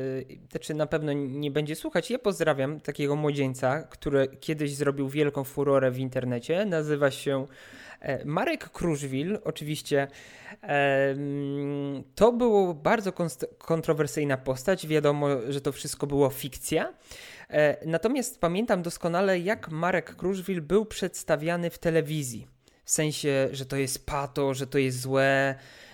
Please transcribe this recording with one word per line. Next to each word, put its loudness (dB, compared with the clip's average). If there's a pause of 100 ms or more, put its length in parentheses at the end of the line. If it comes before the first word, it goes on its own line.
(280)
yy, -18 (120)
znaczy -6
na 0
pewno -2
nie -2
będzie -2
słuchać. -2
Ja 0
pozdrawiam 0
takiego -2
młodzieńca, 0
który 0 (120)
kiedyś -2
zrobił 0
wielką 0
furorę 2
w -4
internecie. -2
Nazywa 2
się, -2 (540)
e, -4
Marek -2
Kruszwil. -2
Oczywiście, -2 (760)
em, 0 (100)
to 8
była 4
bardzo 0
konst-, -4 (120)
kontrowersyjna 0
postać. -2
Wiadomo, 2 (200)
że -2
to -2
wszystko -6
było 4
fikcja. -4 (560)
E, 4
natomiast 0
pamiętam 2
doskonale, 0
jak -2
Marek -2
Kruszwil -2
był 2
przedstawiany -2
w -14
telewizji. 0 (380)
W -14
sensie, 2
że -8
to -4
jest -2
pato, -2
że -4
to 0
jest 2
złe. 2 (400)